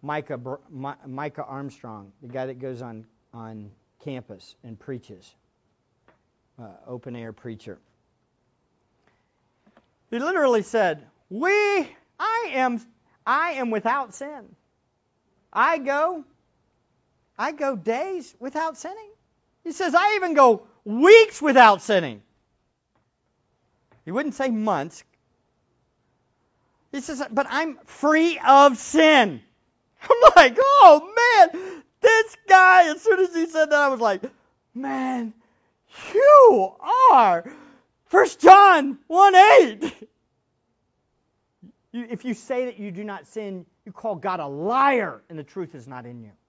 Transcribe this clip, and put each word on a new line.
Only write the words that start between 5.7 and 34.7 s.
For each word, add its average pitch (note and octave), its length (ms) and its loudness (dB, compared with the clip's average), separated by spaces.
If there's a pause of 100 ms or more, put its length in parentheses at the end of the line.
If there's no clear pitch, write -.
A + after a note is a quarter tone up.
uh, A2+ 60 -20 (180)
open B2 300 -18
air A2+ 180 -16
preacher. G#2+ 460 -20 (2250)
He A#3 80 -8
literally C#4 420 -2
said, F#3 420 -4 (240)
"We, C4+ 240 -6 (680)
I A4 320 -8
am, B3+ 280 -4 (460)
I D#4 280 -4
am B3+ 180 -8
without A3+ 420 -6
sin. C#4 420 -20 (960)
I D4+ 280 -2
go, D4 440 -6 (1120)
I B3+ 160 -8
go C#4+ 240 -8
days C4 640 -10
without D4+ 380 -10
sinning." G#4 320 -18 (540)
He E4+ 80 -12
says, E4 240 -6
"I G#4 220 0
even F4+ 180 -6
go B3+ 320 2 (160)
weeks F#4+ 580 4
without A#3+ 400 4
sinning." D3+ 400 -4 (1800)
He D#3 60 -16
wouldn't C4 240 -8
say C4+ 160 -6
months. G3+ 520 -8 (1900)
He C#4 60 -10
says, C4+ 280 -12
"But B3 200 -6
I'm C#4+ 340 -8
free D#4 560 -2
of C#4 380 4
sin." C#4+ 640 0 (320)
<laughs> - 280 -20
I'm A#4+ 320 4
like, C4 240 6
"Oh, G#4 560 6 (380)
man, F#4 320 -16 (160)
this A4 380 0 (100)
guy," F#4 440 6
as D4+ 100 -10
soon G#4+ 180 0
as F4+ 140 -2
he E4 140 -6
said D#4 240 -4
that, D4 100 0
I C#4 80 0
was B3+ 100 -6
like, G3+ 220 -4 (520)